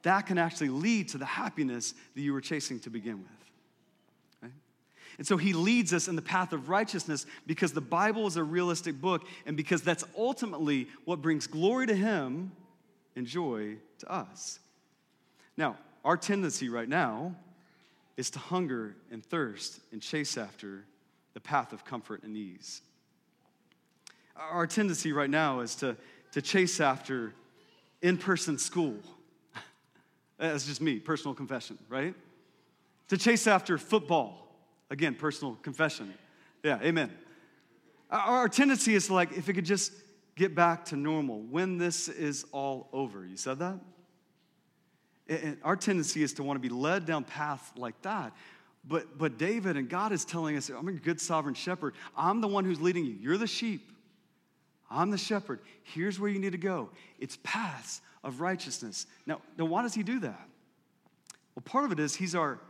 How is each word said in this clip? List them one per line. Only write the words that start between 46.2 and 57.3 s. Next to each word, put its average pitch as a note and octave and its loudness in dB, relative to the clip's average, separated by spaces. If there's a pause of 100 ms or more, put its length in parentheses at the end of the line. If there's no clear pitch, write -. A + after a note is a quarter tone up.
is D3 2
to C#3+ -6
wanna C#3 -2
be B2 -2
led D#3 0
down D#3 0
paths D3 -6
like A#2+ -8
that. F#3 -6 (500)
But, D3+ -2
but C#3+ 0
David F#3 0
and C3 -2
God G3+ 0
is F3 0
telling D#3 -2
us, - -4
"I'm C3+ -6
a G3 -2
good D#3+ -2
sovereign D3+ 0
shepherd. E3 -4 (220)
I'm F#3+ 4
the G#3+ 2
one G3 2
who's E3+ 0
leading F3 4
you. A#2 -4
You're B2 0
the A3 0
sheep. - -4 (1000)
I'm E3 2
the G3+ 0
shepherd. G3 -2 (220)
Here's F3+ -4
where G#3 0
you G3 0
need G3 0
to F3+ -4
go. E3 -2 (300)
It's - -8